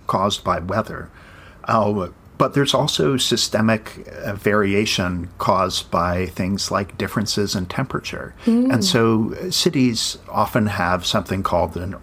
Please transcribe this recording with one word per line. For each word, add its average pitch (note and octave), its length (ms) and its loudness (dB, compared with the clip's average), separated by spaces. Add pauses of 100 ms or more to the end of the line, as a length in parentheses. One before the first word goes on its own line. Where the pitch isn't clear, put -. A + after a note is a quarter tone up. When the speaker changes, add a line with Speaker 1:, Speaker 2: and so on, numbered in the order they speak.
Speaker 1:
caused G2+ 360 0
by F2+ 160 0
weather. F2 500 -4 (560)
Uh, G#2 420 2 (320)
but C3+ 140 2
there's C#3 200 2
also C#3 440 2
systemic, - 880 0 (160)
uh, G2+ 100 -6
variation G2 1040 2
caused F#2 540 0
by F2+ 360 0
things F#2+ 440 -4
like G2 260 -2
differences G#2 580 -2
in F#2 120 -2
temperature. - 680 -6 (120)
Speaker 2:
Mm. B3 280 4
Speaker 1:
And A2 120 2
so, A2+ 560 2
uh, F#3 100 -6
cities B2+ 680 0 (120)
often G#2+ 380 0
have F2+ 380 0
something F#2+ 380 -2
called E2+ 340 0
an F2+ 260 -6